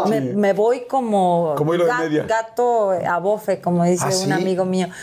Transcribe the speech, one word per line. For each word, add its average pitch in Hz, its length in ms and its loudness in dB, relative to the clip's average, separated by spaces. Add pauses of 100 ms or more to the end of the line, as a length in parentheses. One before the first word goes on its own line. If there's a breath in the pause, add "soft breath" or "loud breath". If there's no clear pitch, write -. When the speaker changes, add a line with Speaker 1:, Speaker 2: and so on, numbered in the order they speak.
Speaker 1:
<laughs> 208 40 2
Speaker 2:
Me, 220 100 0
Speaker 1:
Sí. 262 60 -2 (100)
Speaker 2:
me 202 180 2
voy 233 340 2
como 185 680 0
Speaker 1:
Como 151 180 0
hilo 175 100 2
de 165 60 2
Speaker 2:
ga-, - 80 0
Speaker 1:
media. 151 260 0
Speaker 2:
gato 226 680 0
a 175 280 0
bofe, 196 420 -2
como 175 220 0
dice 175 240 2
Speaker 1:
¿Ah, - 100 -2
Speaker 2:
un - 80 -4
Speaker 1:
sí? 143 60 0
Speaker 2:
amigo 185 340 0
mío. 185 220 -2 (160 loud breath)